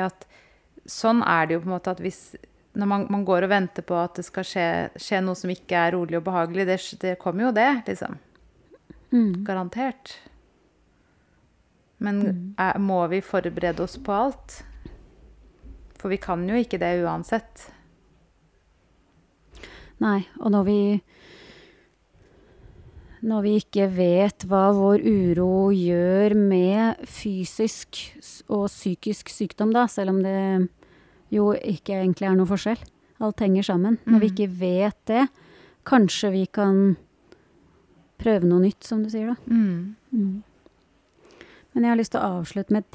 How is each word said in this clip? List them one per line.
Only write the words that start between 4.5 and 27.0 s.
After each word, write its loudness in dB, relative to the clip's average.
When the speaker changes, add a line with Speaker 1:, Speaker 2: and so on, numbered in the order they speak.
Speaker 1:
skje -2
noe -2
som -8
ikke -10
er 2
rolig -2
og -4
behagelig, -2
det, -4
det -4
kommer -4
jo 0
det, 2
liksom. -8
Speaker 2:
Mm. 2
Speaker 1:
Garantert. -6
Men -2
Speaker 2:
Mm. -4
Speaker 1:
er, 0
må 0
vi -2
forberede -4
oss -8
på -8
alt? -4
For -10
vi -2
kan -6
jo -2
ikke -2
det 0
uansett. -6
Speaker 2:
Nei, 0
og 0
når 4
vi, 2
når 0
vi 2
ikke 0
vet 4
hva 4
vår 4
uro 2
gjør 2
med 2